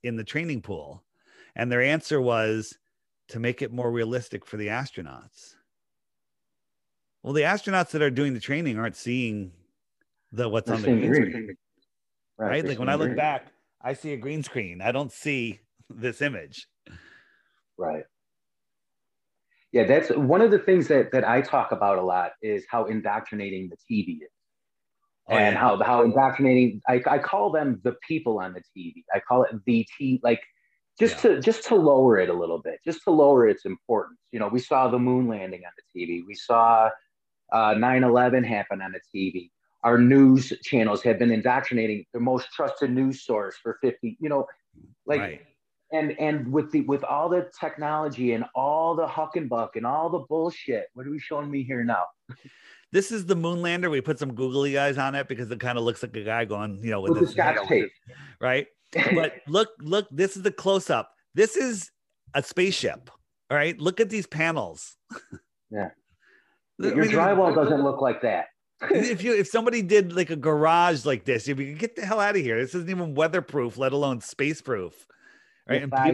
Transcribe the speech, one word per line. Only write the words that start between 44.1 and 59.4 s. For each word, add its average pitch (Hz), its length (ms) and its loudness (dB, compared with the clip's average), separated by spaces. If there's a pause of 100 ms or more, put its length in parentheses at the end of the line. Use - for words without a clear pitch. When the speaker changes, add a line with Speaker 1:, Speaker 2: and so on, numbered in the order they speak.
Speaker 2:
you 156 80 -4
know, 139 160 0 (600)
like, 143 140 0
Speaker 1:
Right. 82 220 -8 (500)
Speaker 2:
and, 156 280 -2
and 151 320 -2
with 151 200 0
the, 151 100 2
with 139 220 -2
all 147 260 -2
the 180 200 0 (100)
technology 147 760 -4
and 113 120 -2 (100)
all 156 400 0
the 160 120 0
huck 156 280 -6
and 156 140 -4
buck 117 260 -4
and 113 100 -6
all 151 240 -2
the 165 100 -4 (100)
bullshit, 156 640 -4
what 127 120 -16
are 143 60 -10
we 151 80 -8
showing 147 320 -8
me 139 120 -4
here 123 200 -4
now? 107 220 0 (880)
Speaker 1:
This 196 180 2
is 208 140 -4
the 185 100 0
moon 170 260 -2
lander. 175 280 -2
We 147 120 0
put 151 180 -4
some 135 140 -6
googly 135 440 -2
eyes 139 200 2
on 135 180 -2
it 139 120 -6
because 117 240 -8
it 120 80 -8
kinda 123 220 -2
looks 117 200 -2
like 107 140 -10
a 107 80 -8
guy 113 220 -2
going, 101 360 -6
you 113 100 -6
know, 101 100 -2
with 98 100 0
Speaker 2:
With - 80 2
the 180 60 4
Speaker 1:
his - 100 -2
Speaker 2:
Scotch 135 320 2
tape. 107 240 2 (480)
Speaker 1:
right? 131 280 0 (260)
Speaker 2:
<laughs> - 200 0
Speaker 1:
But 165 200 0 (140)